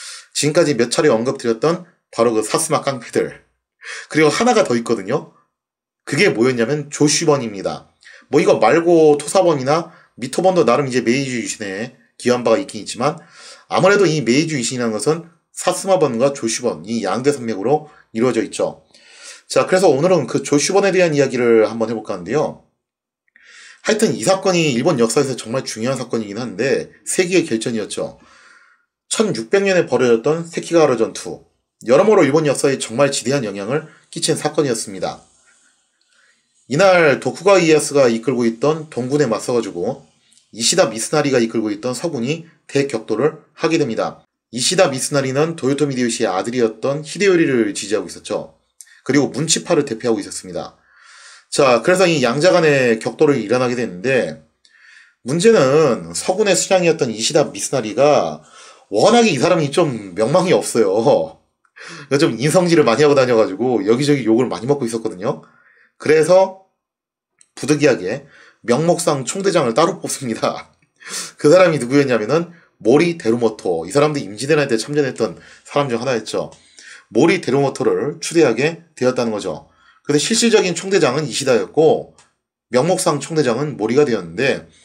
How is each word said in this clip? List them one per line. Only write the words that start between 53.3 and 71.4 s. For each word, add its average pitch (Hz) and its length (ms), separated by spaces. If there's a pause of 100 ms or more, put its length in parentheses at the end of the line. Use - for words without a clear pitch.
일어나게 123 320
됐는데 98 640 (840)
문제는 143 880
서군의 190 420
수장이었던 165 560
이시다 113 340
미스나리가 107 960 (480)
워낙에 214 400
이 143 80
사람이 156 340
좀 117 440
명망이 151 380
없어요. 104 840 (800)
좀 135 200
인성질을 165 440
많이 117 180
하고 143 140
다녀가지고 110 720
여기저기 139 360
욕을 113 240
많이 92 180
먹고 139 200
있었거든요. 113 580 (540)
그래서 165 680 (880)
부득이하게 135 720 (360)
명목상 147 640
총대장을 175 480
따로 165 260
뽑습니다. - 720 (680)
그 147 120